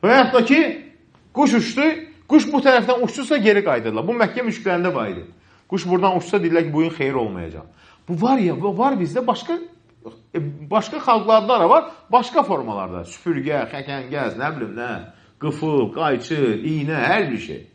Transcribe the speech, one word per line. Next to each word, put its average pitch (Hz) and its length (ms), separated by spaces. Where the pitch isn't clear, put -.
Və 214 100
yaxud 262 200
da 240 120
ki, 294 160
quş 240 260
uçdu, 285 280
quş 294 240
bu 269 100
tərəfdən 247 400
uçdusa, 277 340
geri 208 280
qayıdırlar. 113 420
Bu, 233 140
Məkkə 240 260
müşriklərində 180 460
var 110 180
idi. 85 140
Quş 180 220
buradan 185 280
uçsa, 196 220
deyirlər 165 280
ki, 147 60
bu 156 120
gün 165 100
xeyir 135 180
olmayacaq. 90 520
Bu 170 140
var 254 160
ya, 180 240
bu 196 160
var 262 220
bizdə 185 280
başqa, 339 320
e, 170 40
başqa 220 260
xalqlarda 220 600
da 170 100
var, 311 220
başqa 247 320
formalarda. 101 600
Süpürgə, 143 680
xəkəngəz, 135 680
nə 147 160
bilim, 104 220
nə, 120 140
qıfıl, 147 520
qayçı, 147 440
iynə, 156 400
hər 180 280
bir 104 100
şey. 78 340